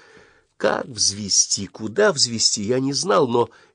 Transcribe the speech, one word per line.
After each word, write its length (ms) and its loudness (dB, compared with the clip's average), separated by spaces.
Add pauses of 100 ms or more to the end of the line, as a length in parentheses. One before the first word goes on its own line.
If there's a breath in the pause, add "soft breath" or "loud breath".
(580 soft breath)
Как 280 -2
взвести, 840 -2
куда 460 0
взвести, 500 0
я 160 2
не 140 -2
знал, 340 2
но 220 2 (240 soft breath)